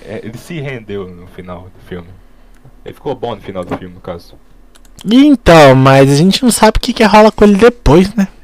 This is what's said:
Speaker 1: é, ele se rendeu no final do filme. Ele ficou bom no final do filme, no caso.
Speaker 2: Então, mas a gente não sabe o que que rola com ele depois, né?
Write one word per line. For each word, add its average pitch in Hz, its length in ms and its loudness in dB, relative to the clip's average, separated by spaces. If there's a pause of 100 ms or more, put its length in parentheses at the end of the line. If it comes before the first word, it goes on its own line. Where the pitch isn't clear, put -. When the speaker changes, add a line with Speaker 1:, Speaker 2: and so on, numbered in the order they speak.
Speaker 1:
é, 98 180 -16
ele 117 160 -18
se 165 220 -16
rendeu 104 480 -14
no 90 180 -20
final 90 380 -20
do - 220 -20
filme. 87 220 -18 (760)
Ele - 100 -20
ficou 143 200 -12
bom 120 200 -12
no 98 80 -18
final 95 220 -14
do 90 120 -12
filme, 90 200 -20
no 92 40 -20
caso. - 340 -18 (680)
Speaker 2:
Então, 180 680 4
mas 135 360 2
a 143 40 0
gente 175 280 0
não 247 80 0
sabe 220 280 0
o - 20 -2
que 247 120 -6
que 240 120 -4
rola 214 280 2
com - 120 0
ele 208 120 4
depois, 190 580 0
né? 202 140 -4 (160)